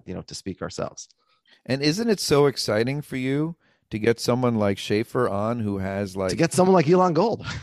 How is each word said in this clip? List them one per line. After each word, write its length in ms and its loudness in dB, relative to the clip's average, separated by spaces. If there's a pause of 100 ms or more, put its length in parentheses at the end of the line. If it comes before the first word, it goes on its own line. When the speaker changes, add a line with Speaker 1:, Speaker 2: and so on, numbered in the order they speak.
Speaker 1:
you 80 -10
know, 80 -10
to 100 -18
speak 300 -10
ourselves?" 460 -10 (580)
Speaker 2:
And 160 -2
isn't 260 0
it 100 2
so 280 4
exciting 560 0
for 140 -10
you 380 -2 (360)
to 60 -6
get 220 2
someone 340 2
like 240 2
Schaefer 500 -2
on 340 -4
who 180 -4
has, 360 -4
like, 140 -2
Speaker 1:
To 60 -2
get 180 0
someone 220 4
like 120 4
Elon 280 4
Gold. 280 0 (200)